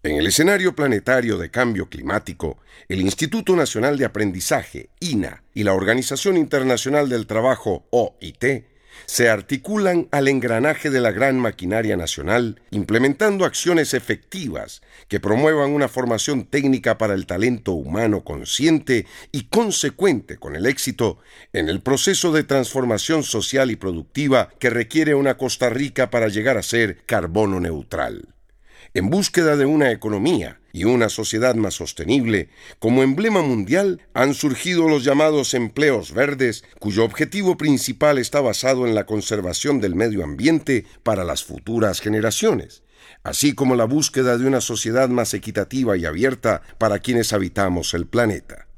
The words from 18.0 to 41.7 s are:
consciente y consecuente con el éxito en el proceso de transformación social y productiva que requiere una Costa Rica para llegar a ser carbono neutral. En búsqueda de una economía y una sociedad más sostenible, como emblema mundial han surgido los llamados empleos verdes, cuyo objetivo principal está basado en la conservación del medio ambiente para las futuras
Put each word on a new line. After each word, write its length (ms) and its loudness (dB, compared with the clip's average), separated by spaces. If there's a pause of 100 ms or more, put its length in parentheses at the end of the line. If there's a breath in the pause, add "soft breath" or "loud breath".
consciente 840 0 (260 loud breath)
y 120 -6
consecuente 920 0
con 200 -12
el 100 -2
éxito 520 -2 (360 loud breath)
en 160 -2
el 100 -4
proceso 520 0
de 120 2
transformación 800 0
social 480 -2
y 60 -4
productiva 720 -2 (100)
que 100 2
requiere 440 0
una 240 2
Costa 320 0
Rica 400 -2
para 180 2
llegar 300 0
a 40 -4
ser 440 0
carbono 540 0
neutral. 680 -6 (680 soft breath)
En 140 0
búsqueda 480 2
de 80 2
una 260 4
economía 680 -2 (100)
y 140 -6
una 240 4
sociedad 460 0
más 200 -2
sostenible, 760 -2 (280 loud breath)
como 240 4
emblema 380 2
mundial 720 0
han 220 2
surgido 520 0
los 160 4
llamados 520 2
empleos 580 0
verdes, 520 0 (140 soft breath)
cuyo 260 2
objetivo 520 0
principal 640 2
está 240 0
basado 440 0
en 80 2
la 120 0
conservación 760 -2
del 140 0
medio 300 0
ambiente 600 0 (180 soft breath)
para 220 0
las 180 -4
futuras 580 -2